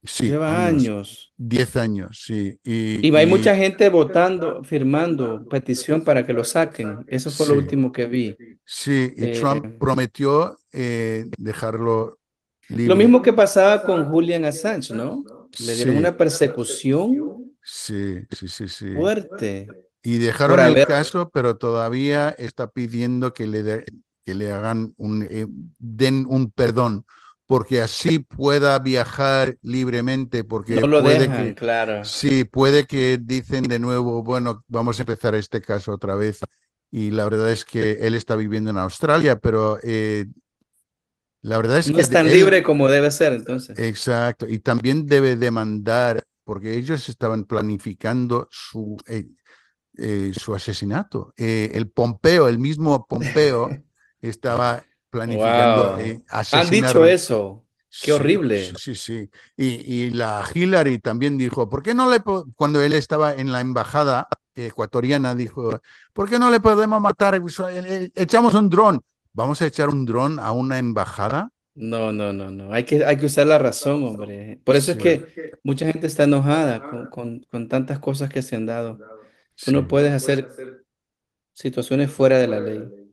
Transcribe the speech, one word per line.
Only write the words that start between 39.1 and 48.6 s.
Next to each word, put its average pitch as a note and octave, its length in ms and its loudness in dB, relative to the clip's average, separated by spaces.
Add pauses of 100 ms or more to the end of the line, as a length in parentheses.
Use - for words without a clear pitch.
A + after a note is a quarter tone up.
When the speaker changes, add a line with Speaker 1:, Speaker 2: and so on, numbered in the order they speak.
Speaker 1:
pero, G#2+ 440 0
eh, G#2+ 420 -2 (1160)
la A2 160 -2
verdad A2+ 220 2
es D3+ 120 0
Speaker 2:
No D#3 60 2
Speaker 1:
que F3 40 4
Speaker 2:
es C#3+ 80 2
tan E3 180 4
Speaker 1:
él E3 60 6
Speaker 2:
libre F#3+ 300 8
como D3 260 4
debe C#3+ 220 4
ser, D3 220 2
entonces. A#2+ 460 -8
Speaker 1:
Exacto, A#2 680 -2
y A2+ 120 -6
también C3 460 0
debe C#3 300 4
demandar, A2+ 880 -2 (200)
porque G#2+ 320 -8
ellos C3 340 -6
estaban A2+ 360 -4
planificando A2 1080 -4
su, G#2+ 460 -14 (100)